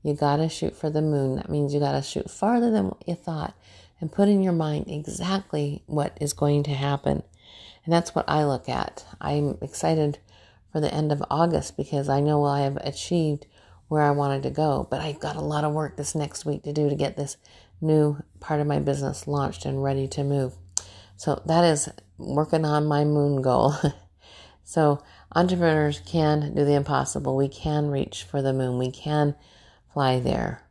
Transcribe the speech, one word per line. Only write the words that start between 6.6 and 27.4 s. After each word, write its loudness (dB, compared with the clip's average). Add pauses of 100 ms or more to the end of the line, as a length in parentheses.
to -2
happen. 0 (640)
And 0
that's 2
what 0
I 2
look 0
at. -6 (160)
I'm -2
excited 0 (560)
for -2
the 0
end 0
of -2
August 0
because -2
I 4
know 4
I 2
have 0
achieved -2 (420)
where 2
I 6
wanted 0
to -2
go, 0
but -4
I've -6
got -6
a -6
lot -2
of 0
work -4
this -6
next -6
week -4
to -8
do 2
to 2
get -2
this -6 (460)
new 4 (220)
part -2
of 0
my 2
business -2
launched -2
and -2
ready -2
to -4
move. -2 (640)
So -2
that 4
is 2 (260)
working 0
on 2
my 2
moon 2
goal. 4
<laughs> -2 (800)
So 2 (320)
entrepreneurs 2
can 0
do 2
the 4
impossible. 0
We 2